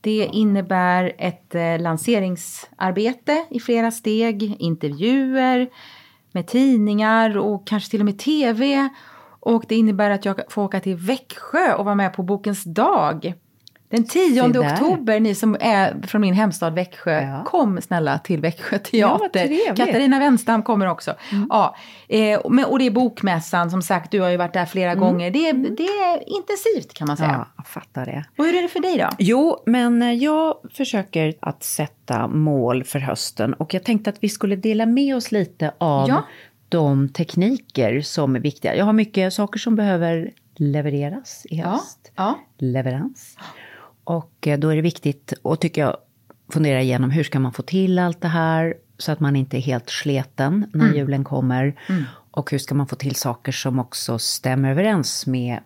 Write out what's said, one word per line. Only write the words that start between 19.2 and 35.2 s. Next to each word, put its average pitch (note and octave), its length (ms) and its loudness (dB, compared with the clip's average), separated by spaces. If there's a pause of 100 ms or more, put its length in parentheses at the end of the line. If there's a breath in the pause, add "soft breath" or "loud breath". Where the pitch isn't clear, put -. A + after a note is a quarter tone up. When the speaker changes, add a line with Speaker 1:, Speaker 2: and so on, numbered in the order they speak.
Speaker 2:
vad F#4 120 -4
Speaker 1:
teater. F#3+ 140 2
Speaker 2:
trevligt. D4+ 380 0
Speaker 1:
Katarina C4+ 340 4
Wenstam A#3 440 2
kommer G3+ 240 0
också. D#3+ 260 -4 (180)
Speaker 2:
Mm. G3+ 180 -2
Speaker 1:
Ja, G3 260 2 (340 loud breath)
eh, G#3+ 300 2 (100)
men, B3+ 160 4
och C4 140 0
det C4 60 4
är A#3+ 60 2
bokmässan, F3 800 0
som F#3 100 -2
sagt, F3 300 -2
du G#3 100 2
har F3+ 80 2
ju F3+ 80 2
varit F3 160 -2
där F3 120 0
flera F3+ 260 -2
Speaker 2:
Mm. F#3+ 120 2
Speaker 1:
gånger. F3+ 280 2
Det D#4 180 0
är, D#4 40 2
Speaker 2:
Mm. C4 220 -2
Speaker 1:
det D#4+ 80 -4
är F#4+ 400 -2 (140)
intensivt, G4 560 -4
kan D3 140 -6
man D3 100 -2
säga. D#3 140 0
Speaker 2:
Ja, B2+ 160 -4 (100)
jag C#3 100 -18
fattar - 380 -12
det. C3+ 200 -10 (120)
Speaker 1:
Och D4 80 0
hur E4+ 100 2
är F4+ 60 2
det F4 60 -2
för F4 120 -4
dig F4+ 180 0
då? - 120 0 (100)
Speaker 2:
Jo, B3+ 460 2
men, A#3+ 360 2
eh, A#3+ 120 2
jag D4+ 420 0 (180)
försöker F#3 680 -2
att - 220 -8
sätta - 640 -6
mål C3 560 0
för - 160 -6
hösten, - 540 -4
och - 200 -6
jag F#3 100 -4
tänkte G#3+ 260 0
att G3+ 140 -8
vi G#3 60 0
skulle G3+ 260 -2
dela G#3+ 300 0
med C4+ 300 2
oss A#3+ 160 -4